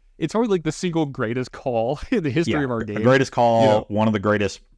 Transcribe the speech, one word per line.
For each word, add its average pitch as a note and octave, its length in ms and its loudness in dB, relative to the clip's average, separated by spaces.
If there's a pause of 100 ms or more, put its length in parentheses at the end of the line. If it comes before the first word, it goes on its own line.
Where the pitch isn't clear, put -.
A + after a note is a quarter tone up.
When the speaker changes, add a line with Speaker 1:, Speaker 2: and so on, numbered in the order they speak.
(180)
Speaker 1:
it's E3+ 160 -4
probably, A3+ 160 0
like, F#3 140 0
the D3+ 80 -2
single E3 340 -2
greatest B2+ 460 -4
call A#2+ 540 -4
<laughs> - 60 -14
in A3 120 0
the D3 80 -4
history D#3+ 220 0
Speaker 2:
Yeah, D3 120 0
Speaker 1:
of B2+ 60 -4
our A#2 120 -2
Speaker 2:
the G#2+ 100 -8
Speaker 1:
game. G#2+ 100 -2
Speaker 2:
greatest C3 280 4
call, A#2 300 2
Speaker 1:
You A2 80 6
know? G#2+ 200 2
Speaker 2:
one G#2+ 180 2
of A2 60 2
the G#2+ 60 0
greatest G2+ 420 0 (160)